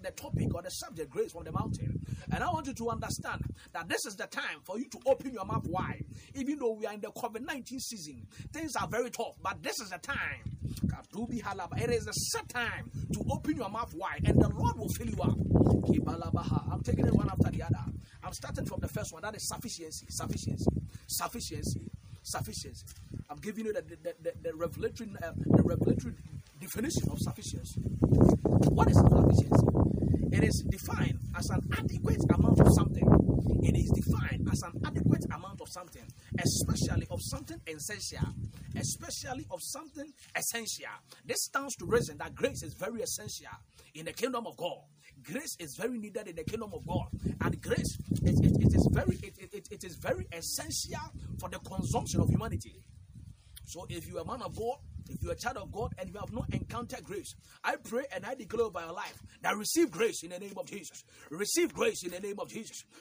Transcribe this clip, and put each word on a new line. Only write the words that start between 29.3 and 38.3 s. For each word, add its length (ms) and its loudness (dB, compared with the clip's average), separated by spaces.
It 120 6
is 240 4
defined 500 0
as 140 -2
an 100 2
adequate 480 0
amount 240 6
of 140 12
something. 320 4
It 140 6
is 140 4
defined 600 0
as 120 0
an 100 -8
adequate 420 2
amount 340 -8
of 80 -12
something, 340 -14
especially 680 0
of 100 -6
something 460 -10
essential, 600 -6